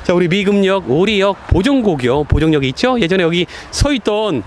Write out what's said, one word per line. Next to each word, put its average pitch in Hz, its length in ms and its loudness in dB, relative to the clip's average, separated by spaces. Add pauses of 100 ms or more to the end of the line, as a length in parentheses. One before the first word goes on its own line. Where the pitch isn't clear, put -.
자, 185 100 0
우리 180 140 2
미금역, 196 600 0
오리역, 196 580 0
보정곡이요. 160 760 0
보정역이 147 460 0
있죠? 247 300 0
예전에 185 220 0
여기 170 240 0 (240)
서 - 220 0
있던 208 540 -2